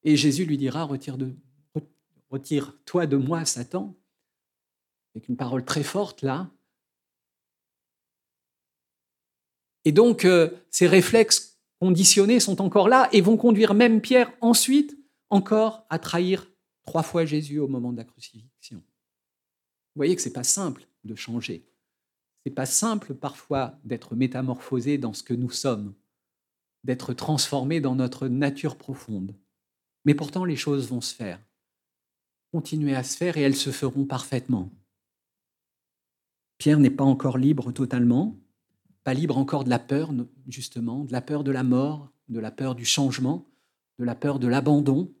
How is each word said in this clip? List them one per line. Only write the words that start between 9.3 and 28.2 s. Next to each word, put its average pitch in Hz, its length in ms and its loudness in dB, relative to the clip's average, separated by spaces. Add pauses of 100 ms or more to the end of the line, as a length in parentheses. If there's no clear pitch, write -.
Et 156 60 4
donc, 214 320 6
euh, 175 260 6 (200)
ces - 180 4
réflexes 190 720 4 (220)
conditionnés 196 580 4
sont 196 220 0
encore 196 260 4
là 254 240 6
et 214 80 8
vont 208 160 6
conduire 214 380 4
même 226 260 6
Pierre 247 400 2
ensuite 269 580 2 (320)
encore 214 600 0
à 160 100 -4
trahir 185 500 -2 (360)
trois 165 180 -2
fois 165 220 -2
Jésus 151 340 -4
au 139 80 -2
moment 123 240 -4
de 117 60 -8
la 113 60 -12
crucifixion. - 720 -20
Vous - 1200 -20
voyez 160 160 2
que 180 60 -8
c'est - 120 -6
pas 123 100 -8
simple 170 440 -4 (160)
de 107 120 -12
changer. 110 500 -10 (800)
C'est 139 80 -10
pas 135 120 -6
simple 214 480 -4
parfois 135 680 -6
d'être 113 320 -10
métamorphosé 131 840 -2
dans 117 160 -6
ce - 100 -14
que 123 100 -6
nous 120 160 -4
sommes, 104 440 -4 (920)
d'être 127 300 -6
transformé 143 680 -2
dans 131 160 -2
notre 127 320 -4